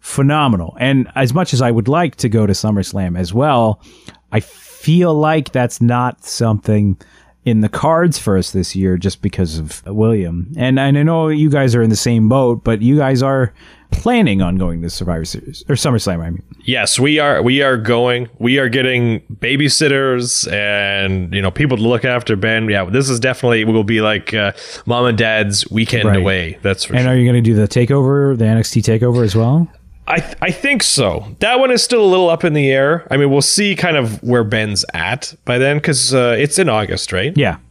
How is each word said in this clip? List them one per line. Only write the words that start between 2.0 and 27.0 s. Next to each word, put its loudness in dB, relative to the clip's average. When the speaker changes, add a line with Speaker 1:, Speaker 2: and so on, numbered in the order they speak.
Speaker 1:
to -2
go 2
to 2
SummerSlam -2
as -4
well, 0
I 0
feel 0
like 0
that's -2
not 0
something 0
in 2
the 0
cards 0
for 0
us -2
this -4
year 0
just -4
because -4
of -10
William. -2
And, 0
and 2
I 2
know 0
you 2
guys 2
are 2
in 2
the 2
same 2
boat, 2
but -2
you 2
guys 2
are 0
planning 0
on 0
going -2
to -6
Survivor -6
Series, -14
or 2
SummerSlam, -2
I -8
mean. -10
Speaker 2:
Yes, -2
we 2
are, 2
we 2
are 2
going. 0
We 2
are 0
getting 0
babysitters 0
and, -2
you -2
know, 0
people 0
to -2
look 0
after 0
Ben. -2
Yeah, 0
this 0
is -2
definitely, 0
will 2
be 0
like, -2
uh, -2
mom 0
and 0
dad's 0
weekend -2
Speaker 1:
Right. 4
Speaker 2:
away. 0
That's -2
for -8
Speaker 1:
And 2